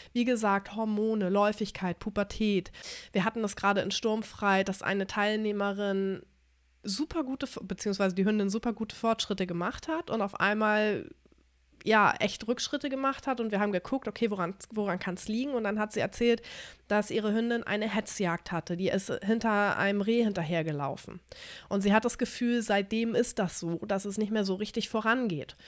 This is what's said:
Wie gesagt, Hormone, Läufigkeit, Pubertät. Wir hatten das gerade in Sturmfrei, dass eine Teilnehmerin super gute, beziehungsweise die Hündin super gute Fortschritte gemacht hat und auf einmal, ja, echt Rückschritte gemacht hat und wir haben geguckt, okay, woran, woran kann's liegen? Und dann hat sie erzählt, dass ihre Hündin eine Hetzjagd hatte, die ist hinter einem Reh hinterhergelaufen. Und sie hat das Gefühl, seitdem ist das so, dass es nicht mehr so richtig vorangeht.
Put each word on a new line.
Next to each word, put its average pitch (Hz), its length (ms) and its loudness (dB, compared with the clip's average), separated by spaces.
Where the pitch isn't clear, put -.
Wie 240 140 2
gesagt, 208 500 2
Hormone, 214 540 2
Läufigkeit, 202 680 2
Pubertät. 202 720 0
Wir 185 120 2
hatten 226 160 -2
das 208 160 0
gerade 202 240 2
in 196 100 0
Sturmfrei, 208 720 2
dass 196 200 -4
eine 190 240 0
Teilnehmerin 202 1120 0
super 277 420 -2
gute, 262 240 -4
beziehungsweise 190 520 0
die 190 120 2
Hündin 208 240 2
super 226 240 -2
gute 214 200 -6
Fortschritte 220 520 0
gemacht 180 420 -4
hat 330 220 -4
und 226 100 -2
auf - 180 -4
einmal, 214 680 2
ja, 208 320 6
echt - 300 -2
Rückschritte 285 400 -2
gemacht 269 380 -2
hat 254 140 0
und 220 100 -2
wir 202 100 2
haben 208 100 2
geguckt, 208 380 -2
okay, 214 220 0
woran, 190 240 -2
woran 202 260 0
kann's 190 300 -4
liegen? 247 240 -2
Und 233 120 0
dann 208 140 0
hat 214 140 -2
sie - 80 0
erzählt, 233 400 2
dass 208 220 2
ihre 208 240 0
Hündin 233 280 0
eine 208 240 -2
Hetzjagd 196 640 -2
hatte, 175 260 -2
die 185 100 0
ist - 240 0
hinter 208 540 2
einem 202 240 2
Reh 226 240 4
hinterhergelaufen. 160 960 -2
Und 202 140 0
sie 202 100 6
hat 220 140 6
das 233 100 0
Gefühl, 240 460 0
seitdem 220 520 0
ist - 240 2
das 185 220 0
so, 170 240 -2
dass 202 220 -2
es 196 100 -6
nicht 214 160 0
mehr 220 140 2
so 196 80 0
richtig 208 340 -4
vorangeht. 220 680 0